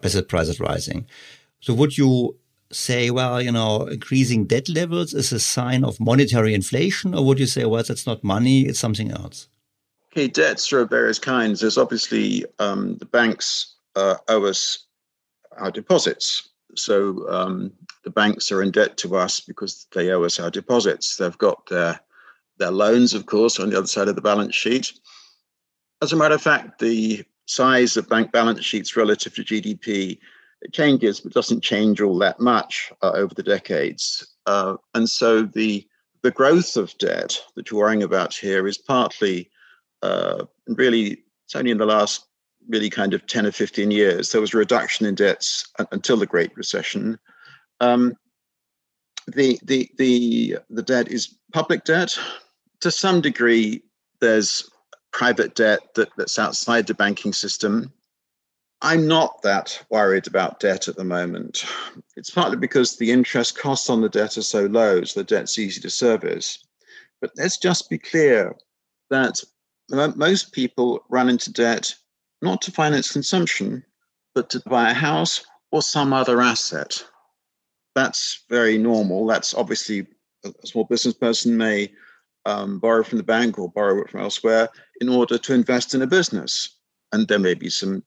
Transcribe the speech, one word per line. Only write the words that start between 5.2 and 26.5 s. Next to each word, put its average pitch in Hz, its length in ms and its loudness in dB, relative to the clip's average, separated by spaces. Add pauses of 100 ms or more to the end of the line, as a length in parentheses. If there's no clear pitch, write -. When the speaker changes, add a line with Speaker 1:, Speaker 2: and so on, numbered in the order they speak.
Speaker 1:
a 117 60 -2
sign 127 460 0
of 113 160 -4
monetary 117 540 4
inflation? 175 600 -2
Or 147 100 2
would 135 140 4
you 135 80 2
say, 123 200 -2
well, 113 160 2
that's - 240 -6
not 113 180 -6
money, 120 380 4
it's 135 180 -2
something 107 300 -2
else? - 380 -12 (640)
Speaker 2:
Okay, 143 160 0
debts - 440 0
are 135 80 4
of 113 100 0
various 117 280 0
kinds. 113 420 -2
There's 107 180 0
obviously, 107 640 -2 (140)
um, 98 400 -4
the - 80 -16
banks, - 680 -2 (220)
uh, 98 200 2 (120)
owe 110 160 2
us - 420 -4 (720)
our 95 120 -6
deposits. - 800 -2 (280)
So, 98 520 -2
um, 92 440 -4 (320)
the - 60 -12
banks 104 420 0
are 95 100 0
in 95 80 0
debt 107 280 2
to 90 180 -2
us 92 240 0
because - 520 -14
they 90 180 0
owe 90 140 2
us 85 140 -2
our 87 120 -6
deposits. 98 640 0
They've 90 220 -4
got - 280 0
their, 87 340 -2 (580)
their 90 120 -2
loans, 113 440 4
of 101 120 -6
course, 110 320 2
on 95 120 -2
the 95 80 0
other 143 100 -2
side 98 200 0
of 101 60 0
the - 60 -6
balance 104 340 0
sheet. 123 380 -2 (1080)
As 151 100 -2
a 165 40 2
matter 156 180 4
of 147 80 0
fact, - 380 0